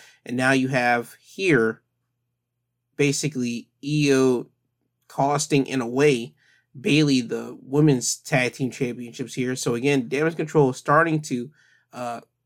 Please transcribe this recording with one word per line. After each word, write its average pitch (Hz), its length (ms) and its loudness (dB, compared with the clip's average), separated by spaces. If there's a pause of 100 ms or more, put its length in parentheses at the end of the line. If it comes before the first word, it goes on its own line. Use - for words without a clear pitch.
(260)
And 120 120 -6
now 127 140 2
you 131 160 2
have 120 540 0
here, 123 600 0 (1120)
basically, 127 760 -2 (140)
Io 135 640 2 (600)
costing, 143 600 0
in 131 140 -4
a 117 60 -4
way, 127 460 2 (460)
Bayley 143 420 2
the 117 400 -8
Women's 139 560 2
Tag 127 360 -2
Team 127 160 -4
Championships 120 640 -8
here. 127 220 -4
So 123 180 -4
again, 127 360 0
Damage 156 260 -2
Control 151 360 2
is 127 60 -8
starting 156 460 2
to, 127 260 -8 (440)
uh, 120 280 -10 (240)